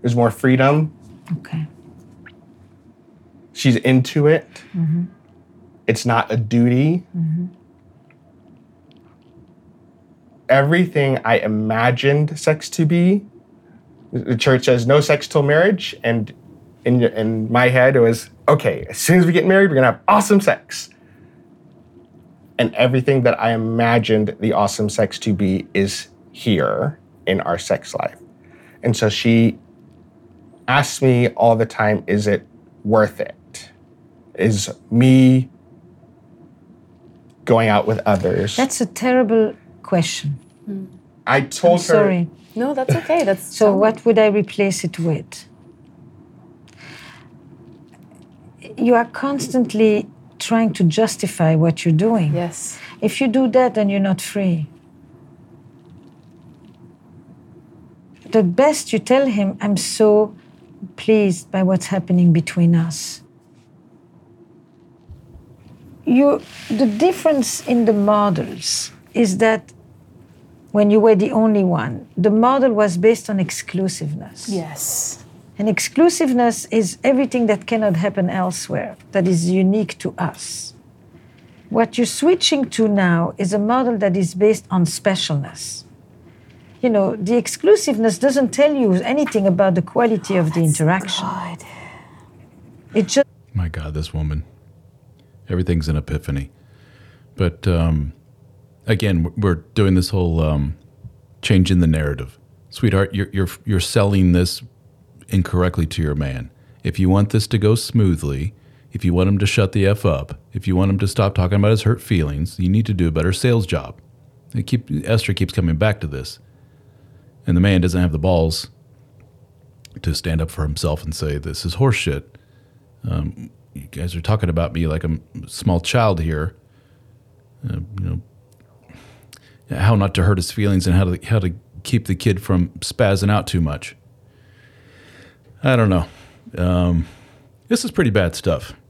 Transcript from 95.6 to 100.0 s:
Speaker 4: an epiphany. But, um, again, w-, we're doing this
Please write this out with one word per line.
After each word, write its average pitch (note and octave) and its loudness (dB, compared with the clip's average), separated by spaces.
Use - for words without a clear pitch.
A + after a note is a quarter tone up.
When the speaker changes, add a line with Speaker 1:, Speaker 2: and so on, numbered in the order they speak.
Speaker 4:
an D2+ -2
epiphany. D2 -6
But, F2+ -2
um, D#2+ 0
again, G2 0
w-, E2+ -6
we're F#2+ 2
doing G2 2
this F2+ 0